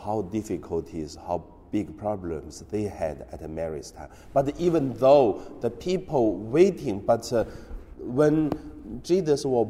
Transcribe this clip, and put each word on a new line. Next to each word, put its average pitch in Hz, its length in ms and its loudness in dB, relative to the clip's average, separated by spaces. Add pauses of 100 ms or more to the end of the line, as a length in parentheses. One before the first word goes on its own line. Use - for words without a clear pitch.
how 107 200 -2
difficult 90 640 -4
it - 60 -14
is, 78 220 -8
how 85 280 -6 (260)
big - 260 -2
problems 82 760 -6
they 104 140 -2
had 80 480 -6
at 80 180 -10
Mary's 78 400 -6
time. 71 180 -16 (240)
But 139 260 0
even 160 360 2
though 127 480 6 (180)
the 117 100 -2
people 135 640 0
waiting, 123 640 2
but, 117 320 0
uh, 120 120 2 (540)
when 147 520 2 (520)
Jesus 156 420 2
was 120 260 2